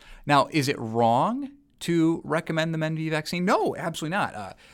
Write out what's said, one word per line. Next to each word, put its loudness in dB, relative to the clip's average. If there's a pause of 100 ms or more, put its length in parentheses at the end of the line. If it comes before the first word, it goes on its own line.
(240)
Now, 4
is 2
it -2
wrong 2 (300)
to 2
recommend -2
the -4
Men -2
V -4
vaccine? -2
No, 2
absolutely -4
not. -2
Uh, -10 (220)